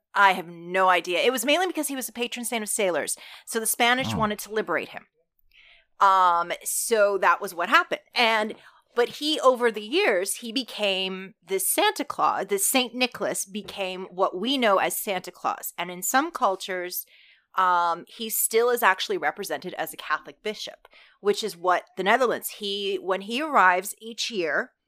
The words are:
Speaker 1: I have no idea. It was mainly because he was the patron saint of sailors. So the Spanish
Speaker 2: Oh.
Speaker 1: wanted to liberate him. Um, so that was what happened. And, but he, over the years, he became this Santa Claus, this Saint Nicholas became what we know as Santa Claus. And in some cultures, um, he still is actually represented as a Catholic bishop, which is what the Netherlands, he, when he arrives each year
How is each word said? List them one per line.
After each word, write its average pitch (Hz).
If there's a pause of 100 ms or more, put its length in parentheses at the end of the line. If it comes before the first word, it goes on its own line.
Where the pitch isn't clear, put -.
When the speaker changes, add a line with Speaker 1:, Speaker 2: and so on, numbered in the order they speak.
(180)
Speaker 1:
I 196
have 180
no 175
idea. 175
It 196
was 247
mainly 320
because 320
he 277
was 254
the 226
patron 240
saint 226
of 208
sailors. 170 (260)
So -
the 220
Spanish 247
Speaker 2:
Oh. -
Speaker 1:
wanted 208
to -
liberate 175
him. - (920)
Um, 180 (120)
so 202
that 180
was 190
what 170
happened. 320 (140)
And, 220 (400)
but 240
he, 294
over 240
the 214
years, 214
he 233
became 190 (120)
this 190
Santa 403
Claus, 147
this 196
Saint 254
Nicholas 240
became 190
what 185
we 262
know 220
as 160
Santa 185
Claus. -
And 175
in 180
some 294
cultures, 190 (520)
um, 175
he 220
still 233
is 240
actually 190
represented 156
as -
a -
Catholic -
bishop, - (320)
which 202
is 170
what 175 (140)
the 185
Netherlands, 214
he, 202
when 190
he 233
arrives 190
each 226
year 180 (160)